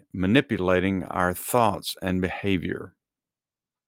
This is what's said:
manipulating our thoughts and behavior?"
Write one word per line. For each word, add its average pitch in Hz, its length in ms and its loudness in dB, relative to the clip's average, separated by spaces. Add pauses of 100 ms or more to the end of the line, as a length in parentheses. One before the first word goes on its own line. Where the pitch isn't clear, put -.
(120)
manipulating 92 920 2
our 90 300 0
thoughts 107 680 0
and 92 180 0
behavior?" 92 760 -4 (920)